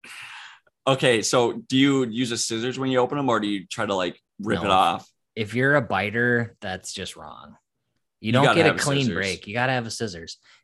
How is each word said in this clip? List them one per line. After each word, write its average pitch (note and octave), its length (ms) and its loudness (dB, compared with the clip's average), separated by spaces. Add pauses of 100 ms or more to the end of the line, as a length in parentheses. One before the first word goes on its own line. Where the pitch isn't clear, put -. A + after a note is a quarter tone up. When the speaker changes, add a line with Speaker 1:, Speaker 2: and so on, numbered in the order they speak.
(880)
Speaker 1:
Okay. C3 340 4
So A#2+ 320 2
do A#2+ 240 -4
you C3+ 280 4
use A2+ 260 -4
a A#2 60 -4
scissors A#2 400 -4
when C3 140 -2
you B2+ 80 4
open B2 180 0
'em, C3+ 120 -2
or A2+ 100 2
do G#2 80 -2
you G2 200 -4
try A2 180 -4
to, G2 100 0
like, F2+ 240 -2 (200)
rip G2+ 220 -2
Speaker 2:
No. G#2+ 40 -4
Speaker 1:
it G2 60 2
off? F#2 360 2 (280)
Speaker 2:
If G#2+ 180 -6
you're C3 220 2
a C#3+ 60 4
biter, A2+ 800 0
that's F#2 320 -10
just F#2 220 -10
wrong. D2+ 400 -20 (680)
You G#2+ 80 -6
Speaker 1:
You - 40 0
Speaker 2:
don't C3+ 120 6
Speaker 1:
gotta A2+ 100 6
Speaker 2:
get - 100 6
a G2+ 40 8
Speaker 1:
have F2 80 2
a - 20 -4
Speaker 2:
clean C#3 280 0
Speaker 1:
scissors. F2 80 0
Speaker 2:
break. F#2 320 -4
You G2+ 60 -10
gotta B2+ 200 0
have A#2+ 120 -2
a G#2+ 60 -8
scissors. F2+ 460 -10 (260)